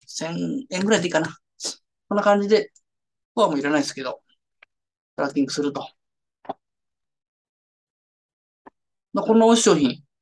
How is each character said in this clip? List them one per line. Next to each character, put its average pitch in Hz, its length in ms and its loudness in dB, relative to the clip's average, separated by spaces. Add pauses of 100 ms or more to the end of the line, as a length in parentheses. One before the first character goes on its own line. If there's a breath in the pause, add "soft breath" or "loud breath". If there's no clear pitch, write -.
千 165 640 -8
円 185 160 -4
ぐ 208 60 2
ら 208 60 4
い 170 40 0
で 175 60 -2
い - 20 -4
い - 20 -12
か 160 80 0
な。 - 180 -6 (680 loud breath)
こ 202 80 -4
ん - 20 0
な 202 60 -2
感 202 180 4
じ 202 60 -4
で、 214 220 2
こ - 20 -20 (640)
こ 143 80 2
は 151 60 4
も 147 60 -2
う 139 40 -2
い - 20 -4
ら 143 80 -2
な 151 100 2
い - 20 0
で 139 60 -4
す - 60 -10
け 135 100 -12
ど、 127 180 -10 (960)
ト 147 60 -2
ラ 143 60 -2
ッ 139 40 -14
キ 143 80 0
ン 135 40 2
グ 131 60 -6
す 151 100 -4
る 143 120 -4
と。 139 160 -10 (3250)
ま 202 120 -4
あ、 - 20 -6
こ 220 100 4
ん 226 40 6
な 226 60 6
美 226 60 6
味 226 100 4
し - 40 2
い 214 40 6
商 175 60 6
品、 143 140 2
復 - 160 -10 (160)